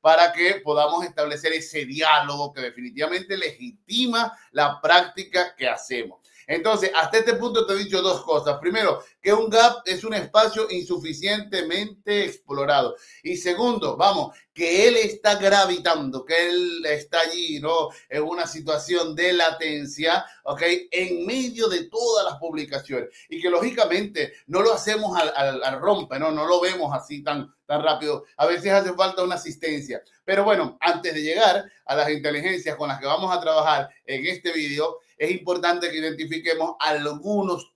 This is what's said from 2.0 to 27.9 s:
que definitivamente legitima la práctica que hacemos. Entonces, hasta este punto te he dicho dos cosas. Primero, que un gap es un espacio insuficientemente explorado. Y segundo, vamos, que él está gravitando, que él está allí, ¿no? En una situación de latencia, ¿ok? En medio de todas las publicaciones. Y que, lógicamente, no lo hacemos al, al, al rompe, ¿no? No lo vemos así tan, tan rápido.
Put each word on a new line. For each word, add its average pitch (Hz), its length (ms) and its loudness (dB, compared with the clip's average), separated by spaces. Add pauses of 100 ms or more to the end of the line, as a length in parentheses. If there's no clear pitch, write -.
que 135 80 -12
definitivamente 147 760 -6
legitima 226 960 -4 (200)
la 143 280 0
práctica 175 760 2
que 131 100 -4
hacemos. 113 580 -6 (240)
Entonces, 185 480 0
hasta 160 240 2
este 226 160 4
punto 220 320 0
te 196 60 -2
he 196 40 2
dicho 196 260 -2
dos 180 200 0
cosas. 147 360 0
Primero, 190 440 0 (180)
que 196 120 2
un 226 160 2
gap 226 360 6
es 190 200 -6
un 220 100 -4
espacio 214 560 2
insuficientemente 190 1500 -4
explorado. 139 720 0 (260)
Y 180 140 -4
segundo, 180 600 0
vamos, 165 400 2 (160)
que 175 340 4
él 240 100 6
está 208 380 2
gravitando, 175 880 2
que 170 240 2
él 175 380 -2
está 151 340 0
allí, 165 400 -4
¿no? 156 280 0 (200)
En 147 140 -2
una 170 240 -4
situación 160 680 -2
de 175 180 2
latencia, 160 920 0 (200)
¿ok? 143 180 -4 (280)
En 180 360 -2
medio 233 420 -2
de 175 160 -2
todas 226 400 0
las 160 140 -4
publicaciones. 143 680 -6 (200)
Y 165 120 -10
que, 175 100 2
lógicamente, 202 840 0 (120)
no 180 160 2
lo 226 100 6
hacemos 214 460 -2
al, 156 160 2
al, 135 300 0
al 135 160 -4
rompe, 185 380 0
¿no? 156 120 -2
No 156 160 -2
lo 175 140 4
vemos 175 340 -2
así 143 300 -10
tan, 147 280 -6 (140)
tan 151 160 -2
rápido. 151 420 0 (120)